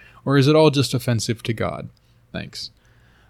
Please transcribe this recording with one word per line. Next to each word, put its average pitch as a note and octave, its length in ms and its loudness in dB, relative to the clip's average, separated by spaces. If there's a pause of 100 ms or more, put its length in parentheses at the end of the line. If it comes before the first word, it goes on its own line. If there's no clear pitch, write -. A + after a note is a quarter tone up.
(260)
Or C#3 140 2
is C3+ 80 4
it D3+ 80 4
all D#3 160 6
just C3+ 240 0
offensive A#2+ 480 -4
to A#2+ 100 -4
God? F#2 360 -6 (420)
Thanks." - 400 -12 (580)